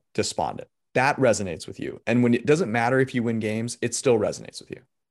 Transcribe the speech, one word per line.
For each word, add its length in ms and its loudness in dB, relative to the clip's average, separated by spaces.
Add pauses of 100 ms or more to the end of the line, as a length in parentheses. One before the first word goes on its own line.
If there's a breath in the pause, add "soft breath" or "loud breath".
(140)
despondent. 560 -4 (240)
That 240 2
resonates 500 0
with 120 -14
you. 280 -10
And 160 4
when 100 4
it 120 0
doesn't 260 2
matter 280 2
if 140 0
you 80 0
win 180 -2
games, 420 -4
it 120 -2
still 240 4
resonates 440 -4
with 100 -20
you. 100 -14 (300)